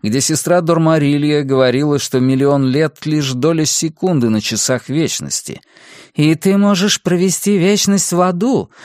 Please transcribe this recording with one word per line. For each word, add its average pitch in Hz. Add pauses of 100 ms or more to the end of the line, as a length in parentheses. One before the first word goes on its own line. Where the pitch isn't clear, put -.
где 113
сестра 165
Дормарилья 151
говорила, 135
что -
миллион 135
лет — 147
лишь 151
доля 156
секунды 156
на 110
часах 113
вечности. 135 (540)
«И 151
ты 190
можешь 202
провести 185
вечность 196
в 175
аду. 185 (140)